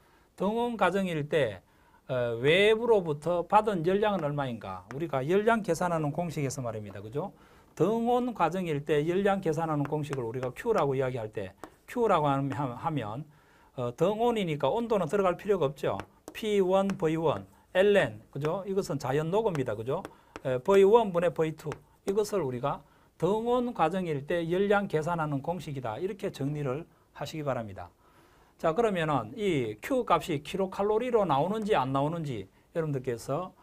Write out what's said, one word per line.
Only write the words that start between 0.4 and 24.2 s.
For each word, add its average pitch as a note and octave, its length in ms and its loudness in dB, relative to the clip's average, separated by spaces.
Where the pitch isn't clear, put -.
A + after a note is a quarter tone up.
과정일 F3+ 540 0
때, A#2 320 0
어, A#2+ 360 -2
외부로부터 F3 1080 2
받은 G3+ 400 2
열량은 G3 380 2
얼마인가? A#2 680 -6
우리가 C#3 360 -2
열량 G#3+ 320 4
계산하는 E3 500 0
공식에서 C#3+ 500 -4
말입니다. G#2+ 380 -8
그죠? C#3 320 -8
등온 A#3 580 2
과정일 E3+ 500 0
때 D3+ 240 2
열량 G3 320 2
계산하는 D#3 460 0
공식을 D3 360 -4
우리가 B2 320 -4
Q라고 E3+ 420 2
이야기할 B2+ 360 -2
때, F#2+ 220 -8
Q라고 F#3+ 400 2
함-, C#3 240 0
함-, C3 220 -4
하면, A#2+ 500 -4
어, B2 180 -4
등온이니까 G3 720 0
온도는 G#3 400 0
들어갈 F#3 300 0
필요가 F#3+ 280 0
없죠. C3+ 320 -2
P G#3 260 0
one, F#3+ 300 2
V E3 260 0
one, C3 300 0
엘엔, F#3 580 4
그죠? D#3+ 360 -4
이것은 F#3 320 -2
자연 D3+ 320 -2
녹음입니다. E3 440 0
그죠? C3 280 -4
에, B2+ 140 0
브이 G3 260 6
원 G#3 300 6
분의 E3+ 200 0
브이 D#3+ 220 0
투. - 140 -12
이것을 G#3 320 0
우리가 C3 420 -4
등온 A#3 560 0
과정일 D#3+ 540 0